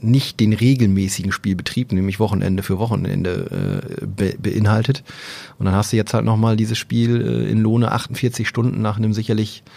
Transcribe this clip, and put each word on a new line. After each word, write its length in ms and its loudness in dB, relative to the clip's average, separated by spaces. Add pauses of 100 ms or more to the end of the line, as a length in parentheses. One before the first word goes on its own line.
nicht 360 2
den 140 4
regelmäßigen 800 2
Spielbetrieb, 600 -2
nämlich 280 0
Wochenende 420 0
für 160 -2
Wochenende, 1040 -2 (200)
äh, 40 -6
be-, 320 -4
beinhaltet. 640 0 (560)
Und 60 -4
dann 100 2
hast 200 2
du 20 2
jetzt 160 0
halt 140 0
nochmal 300 4
dieses 200 0
Spiel, 460 0
äh, 280 0
in 100 2
Lohne 300 2
achtundvierzig 580 -2
Stunden 340 0
nach 160 -2
einem 160 2
sicherlich, 480 -2 (140)